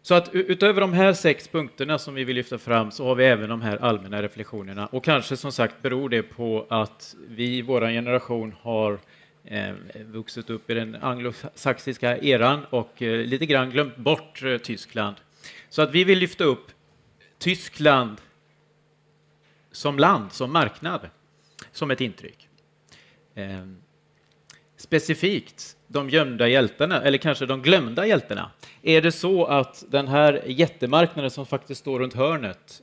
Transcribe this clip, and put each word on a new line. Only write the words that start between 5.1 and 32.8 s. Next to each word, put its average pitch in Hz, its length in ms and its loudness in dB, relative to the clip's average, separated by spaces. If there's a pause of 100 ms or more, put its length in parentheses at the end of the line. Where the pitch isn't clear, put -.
som 143 140 -10
sagt 113 300 -2
beror 131 280 -4
det 117 140 0
på 113 460 -6
att - 460 -4 (120)
vi 123 300 -6
i 120 40 -6
vår 120 200 0
generation 117 800 -2
har, 107 380 -2 (440)
eh, 101 300 -8 (320)
vuxit 110 440 -14
upp 110 200 -10
i 113 40 -2
den 113 220 -6
anglosaxiska 123 1200 -4
eran 135 520 4
och, - 320 -4
eh, 117 240 -2
lite 131 200 -2
grann 135 240 0
glömt 131 280 -2
bort, 143 460 -2
eh, 127 140 -2
Tyskland. 104 580 -8 (540)
Så - 120 0
att 147 100 2
vi 180 120 4
vill 185 160 6
lyfta 180 240 -2
upp 135 280 0 (680)
Tyskland 147 800 0 (1500)
som 143 280 -4
land, 147 320 4
som 131 220 -8
marknad, 151 560 -2 (600)
som 143 200 -6
ett 131 100 -2
intryck. - 460 -10 (880)
Ehm, 95 420 -12 (1000)
specifikt - 1000 -4 (100)
de 139 220 -4
gömda 127 380 2
hjältarna, 131 540 2
eller 135 160 2
kanske 135 280 -2
de 131 160 -4
glömda 151 460 2
hjältarna. 123 440 -2 (300)
Är 160 200 6
det 165 100 2
så 180 340 0
att 139 440 0
den 139 180 0
här 143 380 4
jättemarknaden 131 840 0
som 139 140 -10
faktiskt - 360 -8
står 135 180 -4
runt 127 140 -4
hörnet, 127 680 -4